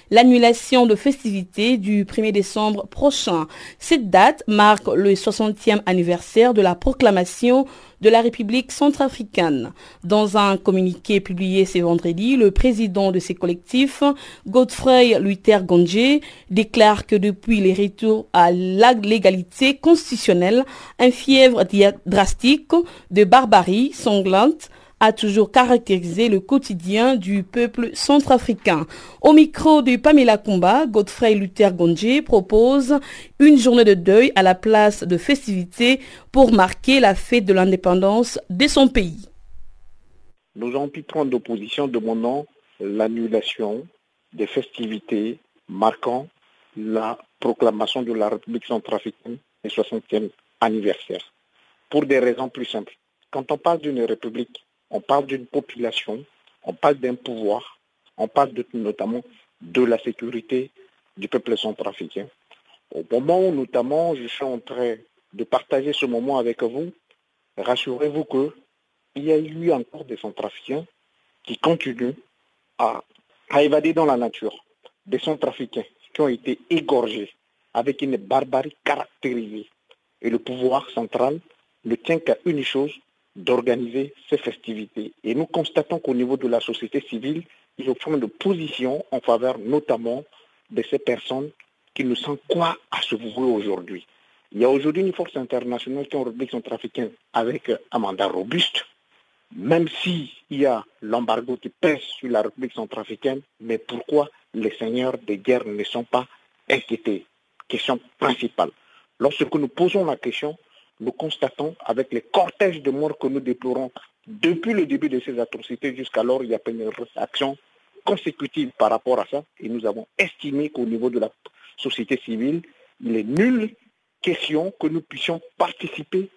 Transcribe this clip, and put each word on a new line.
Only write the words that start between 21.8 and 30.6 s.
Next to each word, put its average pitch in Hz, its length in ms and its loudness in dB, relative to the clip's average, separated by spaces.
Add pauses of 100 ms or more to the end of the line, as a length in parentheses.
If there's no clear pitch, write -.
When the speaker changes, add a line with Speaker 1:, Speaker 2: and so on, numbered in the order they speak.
Speaker 1:
drastique 202 640 2 (400)
de 196 140 6
barbarie 220 680 6
sanglante 208 760 2 (320)
a 220 120 6
toujours 208 360 2
caractérisé 233 800 2
le 196 140 2
quotidien 220 720 0
du 196 280 -2
peuple 240 520 -4
centrafricain. 233 880 2 (360)
Au 302 100 8
micro 311 500 6
de 247 140 2
Pamela 262 420 6
Kumba, 208 500 2